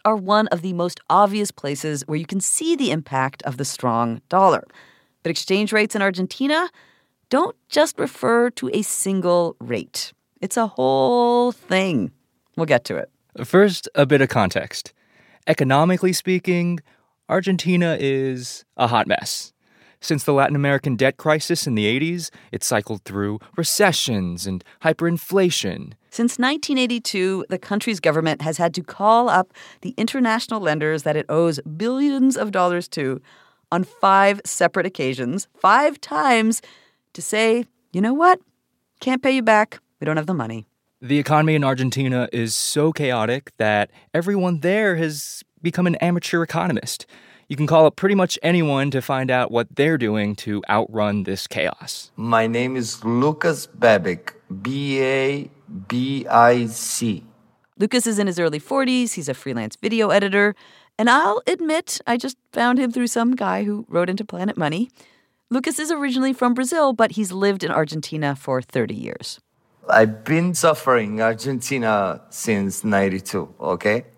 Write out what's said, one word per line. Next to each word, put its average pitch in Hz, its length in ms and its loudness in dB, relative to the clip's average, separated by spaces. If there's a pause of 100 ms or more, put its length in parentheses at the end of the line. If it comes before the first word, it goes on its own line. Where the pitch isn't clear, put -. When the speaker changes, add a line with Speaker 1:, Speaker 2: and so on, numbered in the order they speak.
Speaker 1:
are 214 100 2
one 208 320 2
of 175 140 -4
the 185 100 -4
most 175 260 -4 (120)
obvious 202 400 4
places 143 560 -6
where 156 120 -4
you 165 80 -8
can 190 140 -4
see 330 340 -2
the 262 160 -2
impact 139 520 -4
of 131 160 -8
the 139 80 -4
strong 117 640 -2
dollar. 180 360 4 (560)
But 165 60 -4
exchange 196 460 -2
rates 214 200 0
in 214 60 -2
Argentina 262 680 -2 (580)
don't 320 260 0 (140)
just 302 300 0
refer 240 540 0
to - 200 -6
a 214 80 0
single 175 800 0
rate. - 540 -8 (260)
It's - 160 -6
a 226 120 0
whole 240 840 2
thing. 185 600 -2 (420)
We'll 165 120 -2
get 139 180 2
to 92 120 -6
it. - 140 -8 (360)
Speaker 2:
First, 190 480 4
a 143 100 4
bit 135 160 4
of 135 80 4
context. - 640 -2 (540)
Economically 160 680 4
speaking, 175 680 0 (500)
Argentina 175 680 2
is 135 680 -4 (100)
a 120 120 2
hot 113 180 2
mess. - 480 -4 (480)
Since 151 220 -4
the 147 100 2
Latin 139 200 2
American 143 420 0
debt 131 200 0
crisis 156 500 0
in 127 100 -2
the 104 100 2
eighties, 160 440 -2 (200)
it - 120 -8
cycled 107 420 -4
through 101 360 -4 (160)
recessions 107 880 0
and 92 160 -6 (200)
hyperinflation. 165 1120 -2 (160)
Speaker 1:
Since 233 280 -2
nineteen 285 380 -2
eighty-two, 214 720 -2
the 180 100 -4
country's 202 420 -4
government 160 420 2
has 156 160 -4
had 170 160 0
to 180 80 -4
call 226 480 2
up 185 240 2 (260)
the 185 160 -10
international 233 640 -2
lenders 156 440 -2
that 151 120 0
it 151 140 -2
owes 160 300 2
billions 254 760 0
of 214 160 -4
dollars 180 360 0
to 135 340 -6 (480)
on 175 120 0
five 196 640 4
separate 175 400 0
occasions, 135 640 -4 (100)
five 269 440 4
times, 240 580 2 (540)
to 175 80 -12
say, 226 420 2 (300)
"You 180 80 0
know 226 100 2
what? 359 280 4 (600)
Can't 254 220 0
pay 262 100 2
you 262 100 2
back. 220 380 2 (200)
We 151 40 -8
don't 156 140 0
have 151 80 -4
the 185 80 -2
money." 113 320 -6 (380)
Speaker 2:
The 139 140 0
economy 151 380 4
in 143 80 2
Argentina 131 680 0
is 117 220 -2
so 151 380 0
chaotic 123 640 -2
that 104 340 2 (240)
everyone 180 460 0
there 190 340 0
has 156 480 -6 (180)
become 175 280 0
an 170 80 0
amateur 175 480 0
economist. 165 600 -4 (420)
You 143 80 -8
can 147 100 0
call 160 200 6
up 147 100 2
pretty 196 180 2
much 185 260 0
anyone 147 520 2
to 131 100 -2
find 131 260 -2
out 127 220 2
what 117 240 0
they're 151 240 2
doing 107 380 0
to 104 340 -6
outrun 104 540 0
this 95 240 -6
chaos. - 640 -8
Speaker 3:
My 113 320 0
name 123 300 -2
is 113 280 -8
Lucas 143 600 0
Babic, 95 680 2 (280)
B 135 400 -4
A 135 480 -2 (380)
B 127 400 -2
I 120 380 6
C. 110 580 -6 (540)
Speaker 1:
Lucas 226 280 0
is 214 140 0
in 202 80 2
his 175 100 -4
early 156 220 0
forties. 254 540 -2
He's 147 140 -8
a 135 60 -4
freelance 117 400 -8
video 214 360 0
editor. 202 440 2 (460)
And 240 100 4
I'll 359 380 4
admit, 330 580 -2
I 240 100 0
just 254 200 -6 (160)
found 247 260 2
him 254 140 0
through 240 160 0
some 240 260 0
guy 196 300 -2
who 208 240 -4
wrote 175 200 0
into 196 160 -4
Planet 190 320 -6
Money. 170 320 -2 (600)
Lucas 262 300 -2
is 311 100 -6
originally 269 420 0
from 247 220 0
Brazil, 269 380 0
but 220 180 2
he's 185 220 -4
lived 196 320 0
in - 80 -2
Argentina 151 640 -2
for 131 260 -4
thirty 120 320 -4
years. - 460 -12 (500)
Speaker 3:
I've 110 320 4
been 170 320 0
suffering 120 640 2
Argentina 113 1000 -2 (100)
since 98 540 -4
ninety-two, 98 720 -2
okay? 104 460 -2 (140)